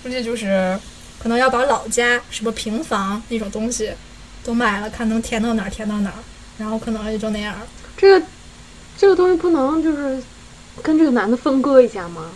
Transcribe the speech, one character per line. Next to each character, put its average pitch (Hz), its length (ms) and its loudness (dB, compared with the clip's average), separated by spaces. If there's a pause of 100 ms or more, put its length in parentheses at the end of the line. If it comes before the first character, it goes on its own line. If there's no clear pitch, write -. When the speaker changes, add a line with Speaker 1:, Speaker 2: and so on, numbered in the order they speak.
Speaker 1:
估 254 60 -10
计 254 120 -6
就 233 140 -4
是 196 420 0 (400)
可 - 120 -6
能 233 80 0
要 254 120 4
把 254 140 0
老 262 240 0
家 240 420 0
什 - 140 -10
么 226 80 -2
平 220 320 -6
房 202 460 -4
那 226 100 -4
种 202 100 -6
东 220 220 -4
西 214 220 -6 (500)
都 233 100 -4
卖 214 280 0
了， 214 80 -8
看 226 180 -4
能 226 140 0
填 226 200 -4
到 233 120 0
哪 214 100 -2
儿 196 60 -6
填 214 180 -8
到 208 140 -4
哪 196 80 -2
儿， - 100 -12 (380)
然 214 120 -8
后 220 80 -4
可 226 140 -6
能 214 180 -4
也 220 80 -4
就 214 120 -4
那 214 100 -4
样 208 140 -6
儿。 208 80 -12 (340)
Speaker 2:
这 392 240 8
个， 311 60 -4 (720)
这 392 100 6
个 381 80 6
东 359 160 4
西 349 60 4
不 349 140 2
能 302 300 2
就 311 120 0
是 277 280 -4 (600)
跟 311 160 2
这 320 80 6
个 285 60 2
男 220 200 2
的 247 60 2
分 269 240 2
割 262 200 6
一 240 60 6
下 202 220 -8
吗？ 165 260 -14